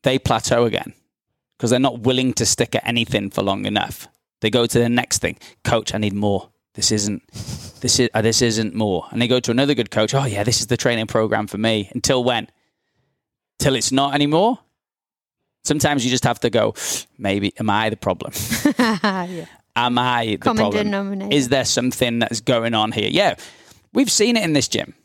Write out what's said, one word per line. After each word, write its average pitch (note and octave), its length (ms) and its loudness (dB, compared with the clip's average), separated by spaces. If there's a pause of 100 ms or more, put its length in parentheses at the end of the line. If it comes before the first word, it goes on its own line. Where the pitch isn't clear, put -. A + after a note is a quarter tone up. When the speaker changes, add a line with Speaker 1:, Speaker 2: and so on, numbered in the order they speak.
Speaker 1:
they C3 160 2
plateau A#2+ 460 2
again - 280 -2 (640)
'cause A#2 120 0
they're B2 100 4
not B2 200 0
willing B2+ 340 2
to A2+ 120 0
stick - 300 0
at A2 100 0
anything A2 440 0
for G2 120 0
long G2 220 0
enough. - 420 -4 (340)
They A2 100 2
go A#2+ 160 2
to - 120 2
the A#2+ 100 4
next A#2+ 300 0
thing. F2 180 -4 (280)
"Coach, - 300 0
I G#2+ 40 -2
need G#2 140 -2
more. G2+ 380 -2 (240)
This - 180 0
isn't, G#2 300 -2 (580)
this - 180 0
is, A#2+ 160 4
uh, A2 80 2
this A2+ 200 2
isn't A2 320 0
more." G2+ 360 -2
And - 100 -4
they A#2+ 60 2
go B2 140 2
to A#2+ 100 -4
another C#3 240 2
good A2 160 -2
coach. G#2+ 240 0
"Oh C#3 100 2
yeah, G#2 200 -2
this A#2 160 0
is - 80 -6
the B2 80 0
training A2+ 300 0
program A2 400 -2
for G2 120 -8
me." A2 360 0
Until B2+ 280 0
when? A#2+ 260 -2 (1080)
Till C3+ 160 2
it's A2+ 160 -2
not C#3 240 2
anymore? D#3+ 460 2 (1040)
Sometimes D3 400 2
you B2+ 60 2
just B2 140 0
have A#2+ 160 0
to A#2+ 100 0
go, G#2+ 240 2 (440)
"Maybe, G2+ 400 0
am A2 100 -2
I G#2+ 220 2
the G#2 60 -6
problem?" - 360 -4 (180)
Speaker 2:
<laughs> - 280 0
Yeah. F#3 680 -2 (280)
Speaker 1:
Am A#2+ 240 0
I A#2+ 280 0
the G#2+ 100 0
Speaker 2:
Common A3 260 0
Speaker 1:
problem? G#3 220 0
Speaker 2:
denominator. G3 500 -4
Speaker 1:
Is C3+ 140 2
there B2+ 160 2
something A#2+ 560 0
that's A2 200 -2
going A#2 340 0
on A2 180 2
here? G#2 180 -2
Yeah, F#3+ 240 2 (580)
we've A#3+ 200 2
seen A#3 240 2
it G#3+ 80 0
in D#3+ 80 0
this C#3 160 2
gym. - 260 -4 (100)